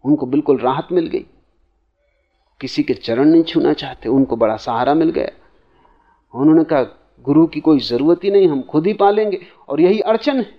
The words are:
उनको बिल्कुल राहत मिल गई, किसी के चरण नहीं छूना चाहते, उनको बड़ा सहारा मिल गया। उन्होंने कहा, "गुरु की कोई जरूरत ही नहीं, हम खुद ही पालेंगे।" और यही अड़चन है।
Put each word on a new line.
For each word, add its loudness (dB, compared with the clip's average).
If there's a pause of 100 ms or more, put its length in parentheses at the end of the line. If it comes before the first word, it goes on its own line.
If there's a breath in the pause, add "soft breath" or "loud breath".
उनको 0
बिल्कुल 0
राहत -4
मिल -2
गई, -8 (1400)
किसी -6
के -4
चरण -2
नहीं 4
छूना 0
चाहते, -10
उनको 0
बड़ा 0
सहारा -2
मिल 2
गया। -6 (1080)
उन्होंने 4
कहा, -2 (360)
"गुरु 2
की -8
कोई 2
जरूरत 0
ही -2
नहीं, 4
हम 0
खुद -2
ही 0
पालेंगे।" 0 (280 loud breath)
और -2
यही 4
अड़चन -2
है। -4 (120)